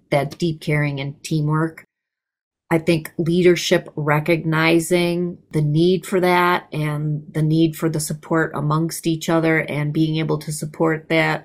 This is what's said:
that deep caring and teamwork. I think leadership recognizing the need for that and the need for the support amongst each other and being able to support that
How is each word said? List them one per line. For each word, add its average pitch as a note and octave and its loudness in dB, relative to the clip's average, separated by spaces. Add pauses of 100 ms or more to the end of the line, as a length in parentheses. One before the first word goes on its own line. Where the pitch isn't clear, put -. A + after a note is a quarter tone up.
(120)
that C#3+ 0
deep D#3+ -2
caring D3 -2
and C#3 -8
teamwork. D#3 -2 (920)
I A2+ 4
think D#3+ 0
leadership E3+ 2
recognizing E3 0 (140)
the D#3 0
need E3 2
for F#3 0
that F3 2
and D3+ -4 (120)
the D#3 0
need D#3 2
for E3 -2
the D#3 -2
support D#3+ -2
amongst D#3 -2
each D#3+ -2
other D#3+ 2
and D3 -4
being D#3 0
able D#3 -2
to D3+ -8
support D#3 -4
that D#3 0